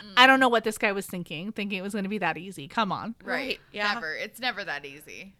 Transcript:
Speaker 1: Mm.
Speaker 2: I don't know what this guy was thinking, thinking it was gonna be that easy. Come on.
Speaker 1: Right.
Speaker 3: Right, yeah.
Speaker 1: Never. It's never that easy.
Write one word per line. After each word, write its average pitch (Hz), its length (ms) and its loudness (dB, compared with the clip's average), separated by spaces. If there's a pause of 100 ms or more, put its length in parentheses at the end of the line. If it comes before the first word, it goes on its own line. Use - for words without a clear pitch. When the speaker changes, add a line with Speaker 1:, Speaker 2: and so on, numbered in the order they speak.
Speaker 1:
Mm. 208 120 -20
Speaker 2:
I 254 120 12
don't 269 100 8
know 262 100 6
what 226 140 4
this 220 160 -2
guy 214 140 2
was 202 160 -4
thinking, 175 420 -8
thinking 202 280 -6
it 180 40 -8
was 196 100 -6
gonna 196 160 -2
be 214 100 -4
that 165 200 -2
easy. 170 300 -14
Come 202 240 0
on. 151 320 -6
Speaker 1:
Right. 196 100 -6
Speaker 3:
Right, 285 260 -4 (120)
yeah. 208 220 0
Speaker 1:
Never. 160 200 -6
It's 190 240 -8
never 233 240 -4
that 147 240 -8
easy. 143 540 -18